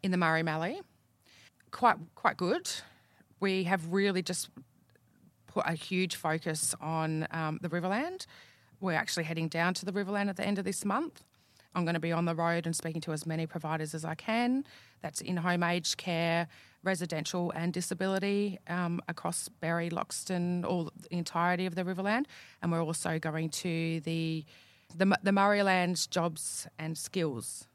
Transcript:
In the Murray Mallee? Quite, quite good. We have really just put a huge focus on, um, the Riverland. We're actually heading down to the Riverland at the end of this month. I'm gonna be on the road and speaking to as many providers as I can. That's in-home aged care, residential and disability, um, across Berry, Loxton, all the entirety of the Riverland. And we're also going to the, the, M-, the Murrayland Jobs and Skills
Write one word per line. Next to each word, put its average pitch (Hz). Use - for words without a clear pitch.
In 196
the 185
Murray 160
Mallee? 170
Quite, -
quite -
good. 247
We 190
have 175
really 196
just -
put -
a 165
huge 180
focus 160
on, 160
um, 160
the 175
Riverland. 208
We're 185
actually -
heading 165
down 170
to -
the 196
Riverland 202
at 190
the 196
end 202
of 196
this 190
month. 214
I'm 175
gonna 170
be 165
on 170
the 170
road 170
and 165
speaking 160
to 160
as 151
many 160
providers 156
as 160
I 160
can. 240
That's 156
in-home 175
aged 175
care, 170
residential 175
and 170
disability, 190
um, 175
across -
Berry, 170
Loxton, 175
all 175
the -
entirety 175
of 170
the 185
Riverland. 196
And 170
we're 165
also 160
going 160
to 165
the, 160
the, 170
M-, 196
the 196
Murrayland 196
Jobs -
and 160
Skills 147